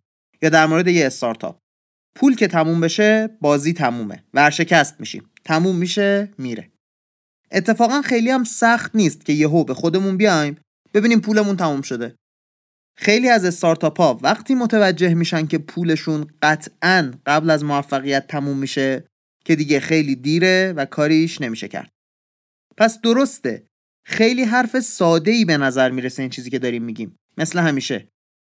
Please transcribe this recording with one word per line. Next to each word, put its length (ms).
یا 80
در 160
مورد 220
یه 200
استارتاپ. 520
پول 200
که 120
تموم 340
بشه، 600
بازی 320
تمومه. 500
ورشکست 680
می‌شیم. 300
تموم 320
می‌شه، 640
میره. 340
اتفاقاً 500
خیلی 280
هم 140
سخت 520
نیست 300
که 80
یهو 300
به 100
خودمون 440
بیایم 420
ببینیم 260
پولمون 380
تموم 240
شده. 340
خیلی 280
از 160
استارتاپ‌ها 760
وقتی 340
متوجه 580
می‌شن 340
که 100
پولشون 680
قطعاً 680
قبل 240
از 140
موفقیت 640
تموم 300
می‌شه 460
که 100
دیگه 240
خیلی 360
دیره 600
و 80
کاریش 560
نمیشه 260
کرد. 220
پس 240
درسته، 640
خیلی 380
حرف 360
ساده‌ای 680
به 120
نظر 340
می‌رسه 300
این 80
چیزی 200
که 100
داریم 240
می‌گیم، 320
مثل 220
همیشه، 480